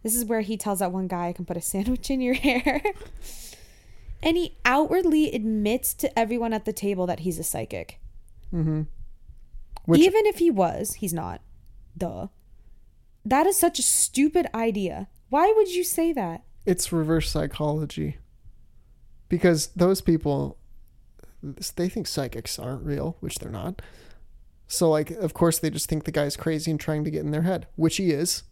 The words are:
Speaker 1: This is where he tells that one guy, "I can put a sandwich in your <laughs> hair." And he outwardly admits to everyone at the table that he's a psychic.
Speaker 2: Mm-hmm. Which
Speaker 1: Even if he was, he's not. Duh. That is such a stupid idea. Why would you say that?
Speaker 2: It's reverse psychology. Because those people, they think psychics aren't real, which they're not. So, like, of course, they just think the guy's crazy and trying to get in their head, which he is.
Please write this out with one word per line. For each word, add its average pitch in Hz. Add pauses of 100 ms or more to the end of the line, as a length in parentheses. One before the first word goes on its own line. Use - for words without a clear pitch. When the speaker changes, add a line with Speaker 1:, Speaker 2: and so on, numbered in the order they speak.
Speaker 1:
This 220
is 240
where 220
he 214
tells 202
that 185
one 190
guy, 175
"I 175
can 180
put 170
a 170
sandwich 214
in 269
your 247
<laughs> 262
hair." 262 (1400)
And 330
he 349
outwardly 311
admits 220
to -
everyone 233
at 214
the 220
table 202
that 180
he's 165
a 165
psychic. - (540)
Speaker 2:
Mm-hmm. 156 (1000)
Which 170
Speaker 1:
Even 392
if 415
he 339
was, 196
he's 175
not. 92 (560)
Duh. 101 (1000)
That 262
is 381
such 339
a -
stupid -
idea. 196 (200)
Why 330
would 415
you 359
say 339
that? 180 (220)
Speaker 2:
It's -
reverse 160
psychology. 151 (1120)
Because 170
those 185
people, 143 (1160)
they 180
think -
psychics -
aren't -
real, 143
which -
they're -
not. - (880)
So, -
like, 151
of 160
course, 165
they 160
just 151
think 156
the -
guy's 147
crazy 160
and 151
trying 151
to 156
get 151
in 147
their 151
head, 180
which 160
he 185
is. 156